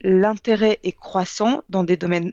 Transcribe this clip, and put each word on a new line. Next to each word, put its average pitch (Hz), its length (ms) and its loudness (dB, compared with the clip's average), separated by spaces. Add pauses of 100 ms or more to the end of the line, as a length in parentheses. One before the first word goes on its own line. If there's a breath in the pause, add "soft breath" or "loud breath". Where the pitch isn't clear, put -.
l'intérêt 208 840 2
est 185 100 -4
croissant 214 760 -2
dans 190 140 0
des 175 120 0
domaines 175 380 -2